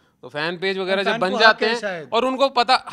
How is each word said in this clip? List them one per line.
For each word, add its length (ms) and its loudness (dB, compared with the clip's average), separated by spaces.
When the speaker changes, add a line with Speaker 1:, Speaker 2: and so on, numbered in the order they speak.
Speaker 1:
तो 80 -16
फैन 280 -4
पेज 200 -2
वगैरह 200 -2
Speaker 2:
और 60 0
Speaker 1:
जब 80 0
Speaker 2:
फैन 100 -2
Speaker 1:
बन 100 0
Speaker 2:
को 80 0
Speaker 1:
जाते 260 6
Speaker 2:
हक 40 0
है 60 -2
Speaker 1:
हैं, 60 -6
Speaker 2:
शायद। 320 -8
Speaker 1:
और 120 0
उनको 240 0
पता, 440 0